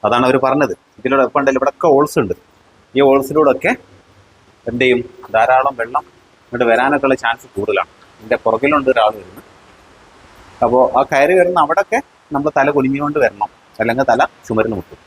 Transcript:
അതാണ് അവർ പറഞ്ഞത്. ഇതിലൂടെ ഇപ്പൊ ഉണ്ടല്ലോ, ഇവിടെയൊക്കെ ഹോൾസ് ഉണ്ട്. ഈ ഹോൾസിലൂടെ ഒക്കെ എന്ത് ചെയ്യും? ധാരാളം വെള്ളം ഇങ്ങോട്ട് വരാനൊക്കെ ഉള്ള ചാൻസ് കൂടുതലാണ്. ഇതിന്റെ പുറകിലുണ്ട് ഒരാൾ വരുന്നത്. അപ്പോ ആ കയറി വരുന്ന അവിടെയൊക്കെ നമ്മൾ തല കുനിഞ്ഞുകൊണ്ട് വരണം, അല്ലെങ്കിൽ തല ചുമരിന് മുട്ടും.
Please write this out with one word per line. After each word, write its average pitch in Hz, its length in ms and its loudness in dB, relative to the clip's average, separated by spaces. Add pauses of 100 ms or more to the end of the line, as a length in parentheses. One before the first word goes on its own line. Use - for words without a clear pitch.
അതാണ് 120 240 0
അവർ 131 160 2
പറഞ്ഞത്. 139 300 -2 (240)
ഇതിലൂടെ 135 300 0
ഇപ്പൊ 147 120 -2
ഉണ്ടല്ലോ, 135 200 0
ഇവിടെയൊക്കെ 143 340 -2
ഹോൾസ് 147 280 0
ഉണ്ട്. 90 120 -6 (640)
ഈ 135 120 2
ഹോൾസിലൂടെ 139 480 2
ഒക്കെ 196 160 -2 (960)
എന്ത് 120 160 -2
ചെയ്യും? 123 160 2 (340)
ധാരാളം 131 460 2
വെള്ളം 123 220 -6 (420)
ഇങ്ങോട്ട് 123 260 -4
വരാനൊക്കെ 135 360 0
ഉള്ള 135 80 2 (100)
ചാൻസ് 120 200 -4 (100)
കൂടുതലാണ്. 98 360 -4 (280)
ഇതിന്റെ 113 180 -4 (100)
പുറകിലുണ്ട് 131 480 0
ഒരാൾ 107 240 2
വരുന്നത്. 90 260 -20 (1200)
അപ്പോ 120 140 2 (200)
ആ 139 40 2 (100)
കയറി 147 260 2
വരുന്ന 180 260 2
അവിടെയൊക്കെ 226 340 -2 (340)
നമ്മൾ 147 260 -2
തല 135 180 2
കുനിഞ്ഞുകൊണ്ട് 143 480 -2
വരണം, 104 240 -4 (300)
അല്ലെങ്കിൽ 117 320 -2
തല 117 100 2 (260)
ചുമരിന് 110 320 -2
മുട്ടും. - 280 -18